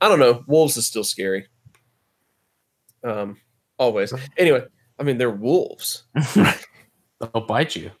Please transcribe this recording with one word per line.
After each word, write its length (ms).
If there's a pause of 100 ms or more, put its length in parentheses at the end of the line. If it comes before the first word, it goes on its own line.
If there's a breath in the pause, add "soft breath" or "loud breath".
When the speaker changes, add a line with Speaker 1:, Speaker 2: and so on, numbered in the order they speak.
Speaker 1:
I 80
don't 100
know. 280
Wolves 300
is 100
still 160
scary. 440 (1600)
Um, 340 (400)
always. 360
Speaker 2:
Right. 240
Speaker 1:
Anyway, 260 (360)
I 40
mean, 140
they're 120
wolves. 720 (120)
Speaker 2:
<laughs> 200
They'll 1120
bite 280
you. 240